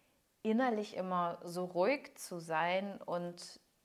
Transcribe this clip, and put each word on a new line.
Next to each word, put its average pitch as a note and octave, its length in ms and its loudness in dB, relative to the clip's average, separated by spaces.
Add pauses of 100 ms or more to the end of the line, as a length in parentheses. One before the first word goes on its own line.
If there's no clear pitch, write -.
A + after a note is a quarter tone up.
(420)
innerlich A3 560 2
immer F3+ 460 0
so F3 200 -4
ruhig F3+ 540 2
zu - 220 -10
sein E3+ 680 0
und F3 560 -6 (240)